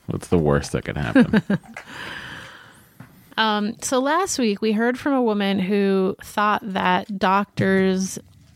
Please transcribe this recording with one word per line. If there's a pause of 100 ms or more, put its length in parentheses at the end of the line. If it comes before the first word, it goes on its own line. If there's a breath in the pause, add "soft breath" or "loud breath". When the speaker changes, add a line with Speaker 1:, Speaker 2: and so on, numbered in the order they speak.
Speaker 1:
What's
the
worst
that
could
happen?
Speaker 2:
<laughs> (1800 loud breath)
Um,
so
last
week
we
heard
from
a
woman
who
thought (100)
that
doctors (360)